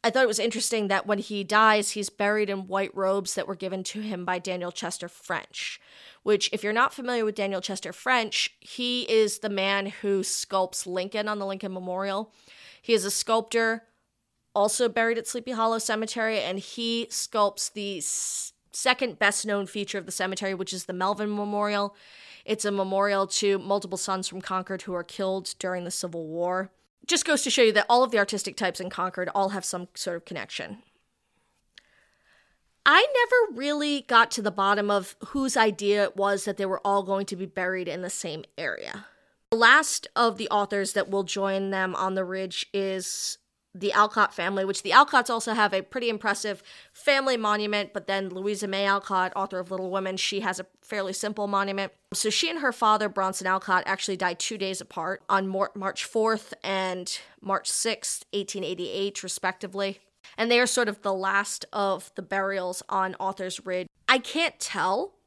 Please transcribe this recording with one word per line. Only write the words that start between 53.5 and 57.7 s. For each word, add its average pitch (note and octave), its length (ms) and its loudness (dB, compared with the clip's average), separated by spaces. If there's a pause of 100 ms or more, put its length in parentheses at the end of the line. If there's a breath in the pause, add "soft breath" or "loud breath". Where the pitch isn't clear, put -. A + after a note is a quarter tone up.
actually F#3+ 320 -2
died F3 220 0
two - 180 -4
days F#3+ 240 -4
apart F3+ 480 -6
on F#3+ 180 4
Mar-, F#3+ 280 0
March F#3+ 300 -4
fourth A3 580 0
and F#3 560 -4 (200 loud breath)
March - 300 -2
sixth, - 640 -4